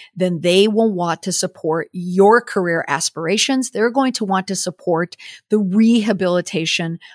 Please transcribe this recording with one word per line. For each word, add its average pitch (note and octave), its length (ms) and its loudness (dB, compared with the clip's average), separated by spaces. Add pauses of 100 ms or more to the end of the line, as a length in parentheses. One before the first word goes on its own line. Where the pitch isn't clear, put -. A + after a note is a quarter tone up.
(160)
then F3 260 -2
they F#3 260 4
will A3 240 2
want F3 320 -4
to F#3+ 80 -6
support E3 600 -4
your F#3+ 480 4
career F3 460 -2
aspirations. F#3+ 840 -2
They're A3 200 0
going C4 220 0
to A3 120 -4
want F#3+ 220 -2
to G3 80 -6
support F3 600 -4 (340)
the G#3+ 100 2
rehabilitation F#3 1400 0 (160)